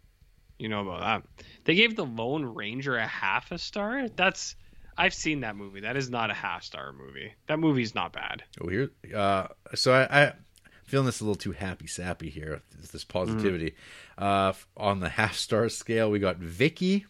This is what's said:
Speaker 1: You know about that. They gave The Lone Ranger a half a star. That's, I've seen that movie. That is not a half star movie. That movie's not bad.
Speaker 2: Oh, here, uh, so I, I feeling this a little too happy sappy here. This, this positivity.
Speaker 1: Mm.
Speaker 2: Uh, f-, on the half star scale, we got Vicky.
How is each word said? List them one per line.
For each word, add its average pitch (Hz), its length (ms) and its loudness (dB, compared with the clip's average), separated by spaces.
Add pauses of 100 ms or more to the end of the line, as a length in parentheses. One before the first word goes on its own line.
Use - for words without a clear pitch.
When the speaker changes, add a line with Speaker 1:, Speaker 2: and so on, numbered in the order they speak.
(580)
Speaker 1:
You 117 100 -6
know 104 180 -2
about 87 140 -6
that. 101 440 -2 (200)
They 160 100 4
gave 220 220 6
The 196 80 -2
Lone 127 400 -2
Ranger 120 540 -4
a 110 80 0
half 104 440 -2
a 175 60 -6
star. 226 580 -4
That's, - 420 0 (420)
I've 175 160 2
seen 156 260 -2
that 110 160 -4
movie. 98 240 -14
That 113 160 -4
is 131 140 -2
not 117 200 0
a 101 40 -2
half 90 300 -6
star 67 280 -12
movie. 67 400 -14 (140)
That 156 120 0
movie's 135 360 4
not 87 180 -2
bad. - 300 -8 (180)
Speaker 2:
Oh, 85 80 -4
here, 110 220 -2 (260)
uh, 98 300 2 (280)
so 127 200 6
I, 139 300 6
I - 80 4 (520)
feeling 135 220 2
this 120 140 0
a 107 40 -4
little 104 120 2
too 95 160 -4
happy 90 340 -8
sappy 87 420 -6
here. 76 320 -8 (180)
This, - 120 -18
this - 140 -12
positivity. 92 640 0 (480)
Speaker 1:
Mm. 92 40 -8
Speaker 2:
Uh, 98 280 4
f-, - 260 -6
on 101 240 2
the 87 80 0
half 110 280 0
star 113 340 2
scale, 113 400 2
we 104 80 4
got 92 180 2
Vicky. 156 720 2